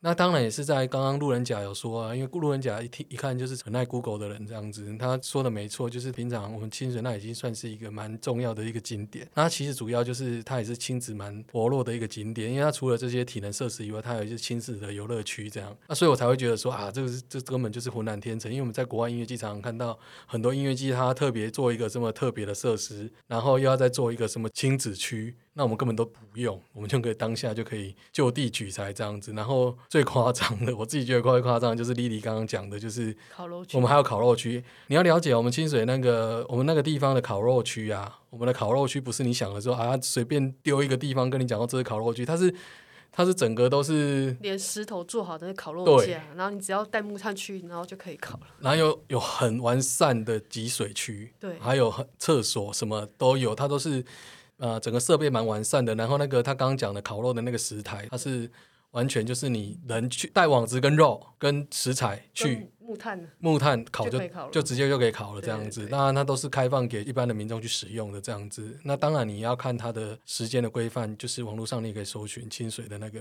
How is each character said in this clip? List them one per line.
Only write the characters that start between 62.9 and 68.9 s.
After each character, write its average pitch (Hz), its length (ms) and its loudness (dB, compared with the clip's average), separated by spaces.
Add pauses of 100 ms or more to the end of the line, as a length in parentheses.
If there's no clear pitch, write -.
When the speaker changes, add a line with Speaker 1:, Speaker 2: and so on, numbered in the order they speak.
Speaker 2:
炭 190 340 -10 (100)
Speaker 1:
木 160 200 4
炭 135 280 4
烤 - 180 -4
就， 101 60 -2
Speaker 2:
就 127 80 0
可 151 80 -2
以 - 20 -10
烤 160 160 -12
了。 139 80 -12
Speaker 1:
就 160 80 2
直 131 160 -2
接 139 100 4
就 139 120 4
可 123 80 6
以 113 40 6
烤 104 240 -8
了 104 60 -10
这 - 80 -6
样 110 100 -2 (120)
子。 113 100 -10
Speaker 2:
对， 104 60 -6
对， - 20 -10
对。 - 20 -6
Speaker 1:
当 139 140 2
然 135 100 4
它 139 80 4
都 139 140 0
是 127 100 -4
开 131 220 2
放 127 180 2
给 113 160 -4
一 107 80 -8
般 123 160 0
的 120 60 0
民 107 160 -4
众 113 120 -6
去 110 60 -10
使 - 200 -4
用 107 260 -8
的 101 80 -10
这 101 100 -10
样 104 200 -8
子。 110 340 -12
那 139 100 0